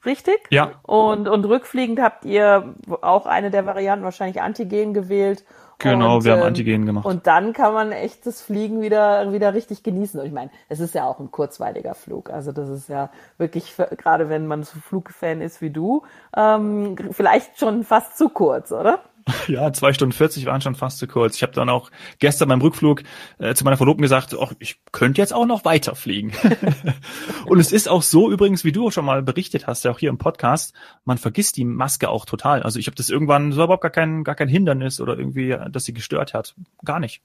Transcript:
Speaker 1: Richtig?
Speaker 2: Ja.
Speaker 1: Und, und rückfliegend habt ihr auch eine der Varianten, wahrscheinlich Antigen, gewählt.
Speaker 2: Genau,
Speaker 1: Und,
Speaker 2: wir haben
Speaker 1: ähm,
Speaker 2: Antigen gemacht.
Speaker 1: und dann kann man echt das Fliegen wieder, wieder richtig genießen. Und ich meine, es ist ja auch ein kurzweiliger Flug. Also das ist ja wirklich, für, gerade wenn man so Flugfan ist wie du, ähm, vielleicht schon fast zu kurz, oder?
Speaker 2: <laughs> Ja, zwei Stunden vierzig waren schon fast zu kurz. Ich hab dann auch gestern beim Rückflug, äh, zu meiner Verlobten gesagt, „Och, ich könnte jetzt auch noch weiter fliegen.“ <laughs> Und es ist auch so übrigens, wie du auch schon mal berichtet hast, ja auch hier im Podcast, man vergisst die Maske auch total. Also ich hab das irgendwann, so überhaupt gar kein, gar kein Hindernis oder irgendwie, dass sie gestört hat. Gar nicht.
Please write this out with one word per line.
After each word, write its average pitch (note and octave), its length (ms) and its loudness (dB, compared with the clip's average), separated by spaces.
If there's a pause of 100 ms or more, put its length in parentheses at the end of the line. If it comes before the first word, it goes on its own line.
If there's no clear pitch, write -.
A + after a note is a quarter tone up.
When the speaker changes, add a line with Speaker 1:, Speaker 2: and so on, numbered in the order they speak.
Speaker 1:
Richtig? F#4 360 0 (100)
Speaker 2:
Ja. C#3+ 220 4 (100)
Speaker 1:
Und, G#3+ 480 2
und G#3 160 2
rückfliegend B3 560 0
habt - 240 0
ihr G3+ 480 4 (300)
auch F#3 240 2
eine F#3+ 240 0
der G3 160 0
Varianten, G3 360 -2
wahrscheinlich F#3 380 -6
Antigen, G#3 540 -4
gewählt. G3 500 -2 (320)
Speaker 2:
Genau, A#2+ 380 4
Speaker 1:
Und, A#2 100 2
Speaker 2:
wir A#2 60 6
haben A2 80 6
Speaker 1:
ähm, G#2 80 4
Speaker 2:
Antigen A2 400 0
gemacht. G#2 180 -2
Speaker 1:
und F3+ 220 -2
dann F3+ 260 4
kann A3 220 2
man G#3+ 160 -2
echt - 340 -8
das - 160 -8
Fliegen G#3+ 400 -4
wieder, G#3 500 2
wieder G3+ 220 0
richtig G#3 300 -6
genießen. G3 360 -4
Und C3+ 60 -8
ich D3+ 80 -10
meine, C3+ 160 -12 (200)
es D3+ 100 -8
ist E3+ 160 -6
ja C#3+ 100 -2
auch C3 140 -4
ein C#3 100 -12
kurzweiliger - 640 -6
Flug. - 380 -14
Also C#3+ 200 -10
das C#3+ 180 -8
ist C#3 200 -12
ja C#3 220 -8 (260)
wirklich, E3 380 -6
für, F3+ 200 -2
gerade D#3+ 320 0
wenn D#3 200 -4
man D3+ 160 -6
so D#3 160 -16
Flugfan E3 600 -8
ist E3 220 -10
wie D#3+ 80 -6
du, F#3 320 -2 (340)
ähm, G#3 600 2 (160)
vielleicht - 480 0
schon A3+ 240 0
fast - 340 0
zu D#4+ 120 2
kurz, C#3+ 420 0
oder? F#3+ 340 0
Speaker 2:
<laughs> - 40 -20 (380)
Ja, C#3+ 240 -2
zwei C#3 220 2
Stunden C3+ 200 0
vierzig D3+ 340 0
waren C3 140 -2
schon C3 120 -4
fast C3 240 -6
zu C3 100 -8
kurz. A2+ 280 0
Ich - 80 -4
hab B2 100 -4
dann B2+ 160 -2
auch B2 220 -2 (260)
gestern C#3+ 320 2
beim B2+ 120 4
Rückflug, D3+ 420 2 (340)
äh, A#2+ 160 -2
zu B2+ 100 0
meiner C3+ 140 4
Verlobten D3 240 4
gesagt, C3 320 2
„Och, A#2 240 -6
ich - 240 -14 (100)
könnte C3+ 300 2
jetzt G3 100 2
auch A#3+ 140 2
noch A#3 180 -2
weiter D#3+ 300 2
fliegen.“ G#2 400 -8 (560)
<laughs> - 560 -10
Und F#3 140 6
es C#3+ 120 6
ist G#3 180 2
auch E3+ 120 4
so G3 300 6
übrigens, G3 320 2
wie D#3+ 80 2
du A3 160 0
auch G3+ 40 0
schon D#3 140 -4
mal C3+ 160 0
berichtet C3+ 460 -4
hast, - 160 -6
ja B2 80 0
auch A#2 80 -8
hier D3+ 100 0
im B2+ 80 -4
Podcast, - 560 -2 (320)
man B2+ 120 0
vergisst - 400 -2
die B2 80 -2
Maske B2 440 -2
auch A2 160 -4
total. C3+ 380 0
Also A2+ 160 -4
ich G#2+ 80 -6
hab - 80 -10
das A#2+ 140 -6
irgendwann, C#3+ 420 2
so D3 120 2
überhaupt F3+ 200 2
gar E3 80 -2
kein, D#3+ 320 -2
gar D3 120 -6
kein D3 120 -2
Hindernis C3+ 540 0
oder - 160 -4
irgendwie, C3 380 -4 (160)
dass C3 140 -6
sie B2 80 -10
gestört C#3+ 400 -6
hat. - 220 -8 (280)
Gar D#3 160 -4
nicht. B2+ 260 -8